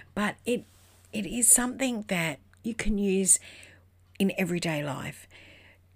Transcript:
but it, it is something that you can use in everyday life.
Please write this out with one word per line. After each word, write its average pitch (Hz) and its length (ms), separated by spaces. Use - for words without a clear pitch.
but 202 300
it, 240 200
it 214 140
is 226 240
something 247 580
that 165 300
you 226 120
can 208 240
use 190 400
in 196 180
everyday 170 480
life. - 420